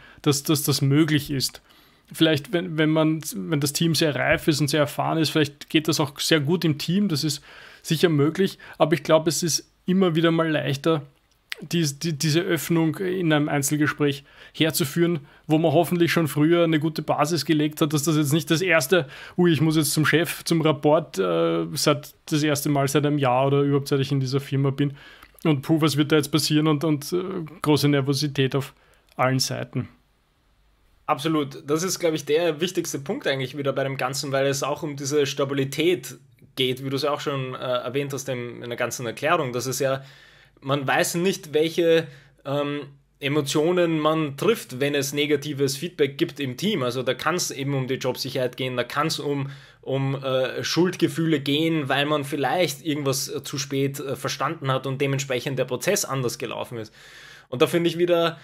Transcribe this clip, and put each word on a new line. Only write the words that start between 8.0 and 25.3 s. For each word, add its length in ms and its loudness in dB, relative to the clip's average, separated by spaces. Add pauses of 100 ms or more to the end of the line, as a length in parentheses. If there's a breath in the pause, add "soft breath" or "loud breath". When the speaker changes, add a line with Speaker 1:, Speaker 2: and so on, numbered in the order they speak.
Speaker 1:
möglich, 500 2 (200 loud breath)
aber 160 4
ich 80 -2
glaube, 260 4
es 140 -2
ist 280 -2 (140)
immer 300 4
wieder 160 4
mal 200 2
leichter, 520 0 (580)
die, 260 -2 (120)
die, 140 -4
diese 280 0
Öffnung 560 0
in 360 0
einem 160 2
Einzelgespräch 760 0 (280 loud breath)
herzuführen, 680 0 (260 loud breath)
wo 100 4
man 160 4
hoffentlich 400 4
schon 160 2
früher 360 4
eine 140 2
gute 220 -2
Basis 460 0
gelegt 340 2
hat, 120 0
dass 100 0
das 140 2
jetzt 160 2
nicht 180 0
das 100 2
erste, 480 4 (300 loud breath)
„Ui, 120 6
ich 100 4
muss 160 4
jetzt 160 2
zum 120 2
Chef, 400 0
zum 160 2
Rapport“, 580 2
äh, 540 0
seit, 420 0 (120)
das 160 2
erste 260 2
Mal 200 2
seit 180 2
einem 120 2
Jahr 280 4
oder 160 4
überhaupt 260 0
seit 120 2
ich 120 -2
in 80 2
dieser 200 0
Firma 300 0
bin 260 -2 (480 loud breath)